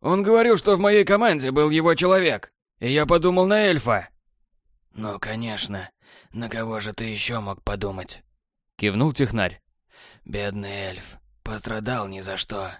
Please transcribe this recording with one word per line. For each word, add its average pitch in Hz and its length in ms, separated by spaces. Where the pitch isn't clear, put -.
Он 185 220
говорил, 226 340
что 202 200
в 170 40
моей 202 240
команде 196 460
был 151 200
его 160 240
человек, 175 580
и 120 120
я 147 160
подумал 175 400
на 208 200
эльфа. 123 420
Ну, 104 260
конечно. 110 720
На 113 160
кого 113 320
же 107 120
ты 113 120
ещё 113 360
мог 98 220
подумать? 98 600
кивнул 107 360
технарь. 110 500
Бедный 101 460
эльф. 95 480
Пострадал 107 680
ни 95 120
за 95 160
что. 95 440